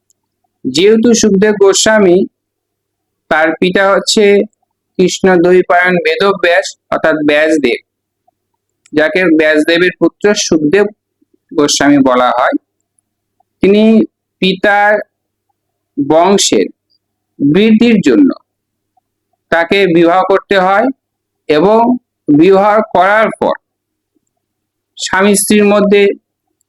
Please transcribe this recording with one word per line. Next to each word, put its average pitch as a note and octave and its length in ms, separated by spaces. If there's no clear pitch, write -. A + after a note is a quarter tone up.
যেহেতু G#3+ 480
সুখদেব G#3+ 480
গোস্বামী, G3 560
তার D#3+ 160
পিতা F#3+ 320
হচ্ছে G3 340
কৃষ্ণ F3+ 280
দ্বৈপায়ন F3+ 500
বেদব্যাস F3+ 640
অর্থাৎ D#3 340
ব্যাসদেব, D3+ 540
যাকে D#3 260
ব্যাসদেবের D#3 600
পুত্র - 280
সুখদেব E3 420
গোস্বামী C#3+ 520
বলা B2 340
হয়, C3+ 180
তিনি G#3 200
পিতার G#3 520
বংশের D3+ 680
বৃদ্ধির G#3+ 640
জন্য - 280
তাকে E3+ 280
বিবাহ E3+ 240
করতে G3 280
হয় G3 280
এবং F#3 300
বিবাহ F#3+ 460
করার G3+ 340
পর F2+ 180
স্বামী G3 380
স্ত্রীর G#3 300
মধ্যে G3+ 380